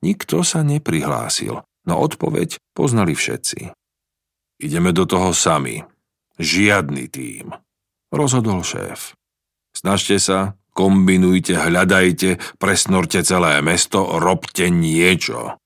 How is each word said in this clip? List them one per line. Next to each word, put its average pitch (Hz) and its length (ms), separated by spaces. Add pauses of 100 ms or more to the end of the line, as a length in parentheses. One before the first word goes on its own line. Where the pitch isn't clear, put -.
Nikto 175 400
sa 165 240
neprihlásil, - 960 (240)
no - 160
odpoveď - 560 (160)
poznali 110 400
všetci. - 640 (800)
Ideme 82 400
do 92 80
toho 90 320
sami. 71 480 (560)
Žiadny 82 720
tím, 62 400 (560)
rozhodol 123 560
šéf. - 480 (640)
Snažte 98 400
sa, 95 400 (140)
kombinujte, 92 880
hľadajte, 90 1000
presnorte 92 680
celé 85 340
mesto, 87 560
robte 87 540
niečo. 82 960